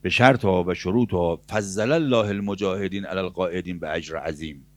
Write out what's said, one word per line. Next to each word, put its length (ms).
به 80
شرط 340
ها 200
و 100
شروط 360
ها، 300
فضل 420
الله 360
المجاهدین 760
علی 140
القاعدین 600
به 140
اجر 240
عظیم. 500